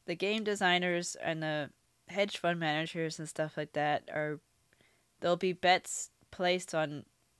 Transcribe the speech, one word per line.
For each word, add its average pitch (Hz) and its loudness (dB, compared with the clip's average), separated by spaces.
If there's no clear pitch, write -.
the 175 -4
game 208 0
designers 180 2
and 160 -2
the 151 -2
hedge 202 -2
fund 170 2
managers 160 -2
and 156 -8
stuff 156 -4
like 151 -6
that 147 0
are, 151 -2
there'll 175 2
be 185 0
bets - 2
placed 180 0
on 151 -2